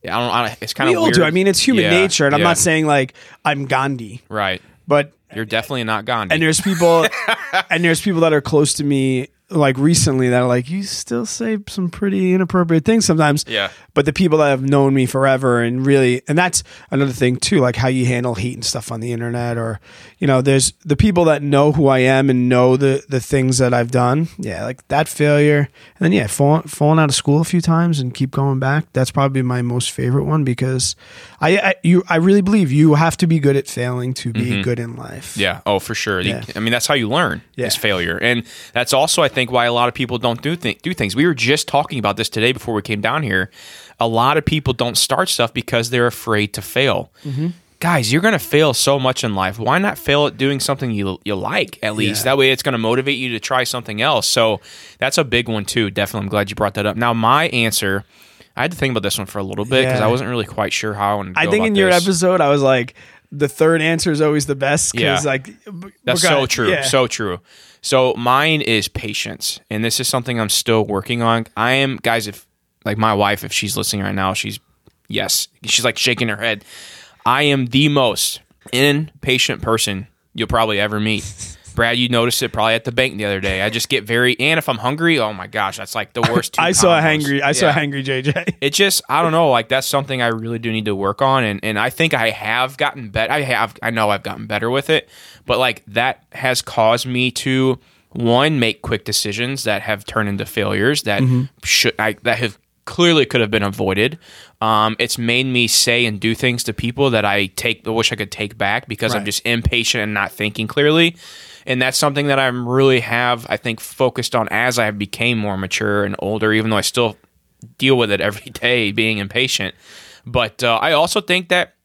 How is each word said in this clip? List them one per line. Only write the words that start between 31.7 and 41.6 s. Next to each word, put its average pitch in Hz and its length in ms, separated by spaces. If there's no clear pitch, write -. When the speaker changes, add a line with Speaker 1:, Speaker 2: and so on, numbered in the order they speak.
Speaker 2:
you, 175 260
I 165 80
really 190 260
believe 190 300
you 151 240
have 160 220
to 185 100
be 165 100
good 139 180
at 135 120
failing 123 460
to 120 180
be 117 140
Speaker 1:
Mm-hmm. 101 160
Speaker 2:
good 120 180
in 117 160
life. - 420
Speaker 1:
Yeah. 95 260
Oh, 101 140
for - 160
sure. 98 260
You 98 100
Speaker 2:
Yeah. 117 140
Speaker 1:
I - 60
mean, 113 120
that's 120 160
how 147 60
you 117 140
learn 127 320
Speaker 2:
Yeah. 123 120
Speaker 1:
is 110 100
failure. 87 420
And 120 240
that's 120 180
also, 151 300
I 143 60
think, 123 220
why 120 140
a 120 80
lot 120 160
of 117 60
people 123 240
don't 117 240
do 156 120
thi-, 139 280
do 175 100
things. 101 240
We 143 80
were 170 100
just 127 320